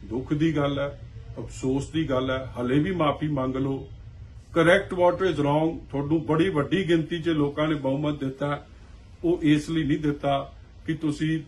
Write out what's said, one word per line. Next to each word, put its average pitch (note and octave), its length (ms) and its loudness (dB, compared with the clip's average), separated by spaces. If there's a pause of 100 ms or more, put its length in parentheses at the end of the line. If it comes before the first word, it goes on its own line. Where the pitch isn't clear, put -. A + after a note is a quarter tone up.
ਦੁੱਖ B2 280 -4
ਦੀ D3+ 240 2
ਗੱਲ C#3 220 0
ਹੈ, C#3+ 220 -4 (380)
ਅਫਸੋਸ C3+ 500 -4
ਦੀ D#3 200 -2
ਗੱਲ C3 220 0
ਹੈ, C3 300 -4
ਹਲੇ B2+ 180 4
ਵੀ F3+ 120 0
ਮਾਫੀ D3+ 360 0
ਮੰਗ C3 280 -2
ਲਓ। C3+ 320 -2 (720)
Correct F3+ 420 4
what F3 260 4
is D3 140 0
wrong, D3+ 360 2 (140)
ਤੁਹਾਨੂੰ D3 340 0
ਬੜੀ E3 240 4
ਵੱਡੀ D#3+ 400 0
ਗਿਣਤੀ E3 320 2
'ਚ E3 80 -2
ਲੋਕਾਂ D3+ 380 2
ਨੇ D#3 80 2
ਬਹੁਮਤ C#3+ 480 -2
ਦਿੱਤਾ। C#3+ 420 -4 (580)
ਉਹ E3+ 180 2
ਇਸ D3 280 4
ਲਈ D#3+ 140 0
ਨਹੀਂ C#3+ 140 2
ਦਿੱਤਾ C#3+ 560 -2 (340)
ਕਿ E3 60 -2
ਤੁਸੀਂ D#3 540 -2